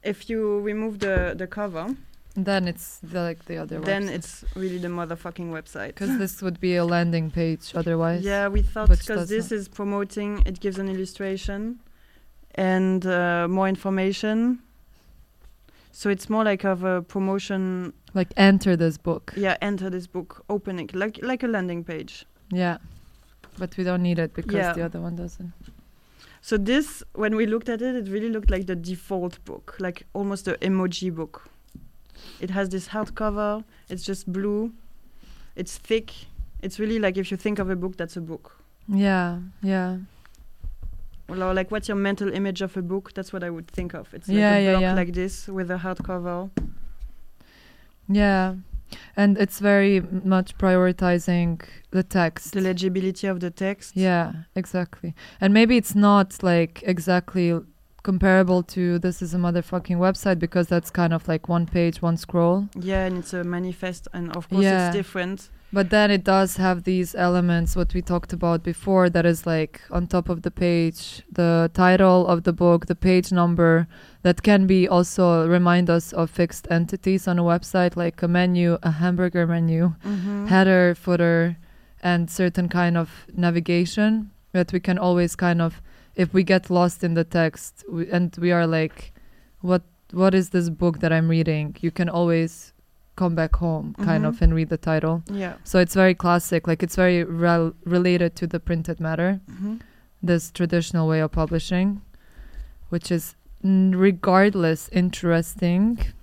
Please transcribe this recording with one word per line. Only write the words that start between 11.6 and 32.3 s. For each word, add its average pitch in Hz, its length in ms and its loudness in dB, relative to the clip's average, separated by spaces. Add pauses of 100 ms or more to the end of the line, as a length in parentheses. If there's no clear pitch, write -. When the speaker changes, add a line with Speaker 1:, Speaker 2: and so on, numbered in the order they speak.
Speaker 1:
and, 185 500 0
uh, 175 420 0
more 190 200 0
information. 196 920 -2 (1300)
So - 180 -4
it's 196 180 -4
more 220 160 0
like 202 200 0
of 190 180 -2
a 185 200 -2
promotion. 190 880 -4 (220)
Speaker 2:
Like, 185 220 -2
enter 196 400 6
this 160 220 0
book. - 380 -6
Speaker 1:
Yeah, 190 240 0
enter 190 300 -4
this 180 180 -10
book, - 400 -14
open 202 320 -6
it, - 140 -12
like, 208 280 -6
like 254 220 -4
a 240 40 -2
landing 180 360 -4
page. - 420 -14 (240)
Speaker 2:
Yeah, 175 280 -2 (800)
but 185 180 -10
we 185 80 -4
don't 180 180 0
need 175 160 0
it 165 160 -4
because 202 200 -6
Speaker 1:
Yeah. 185 180 0
Speaker 2:
the 165 100 -6
other 170 180 -8
one 170 160 -10
doesn't. 175 360 -14 (880)
Speaker 1:
So - 180 -4
this, 254 440 -2 (120)
when 214 220 -2
we 220 100 0
looked 220 220 -4
at 226 120 -6
it, 254 160 -4
it 208 120 -8
really 214 200 -6
looked 214 220 0
like 185 160 -2
the 185 100 -4
default 180 680 -8
book, - 360 -18
like 180 320 -10
almost 196 320 -6
the 185 160 -4
emoji 185 540 -2
book. 160 340 -12 (920)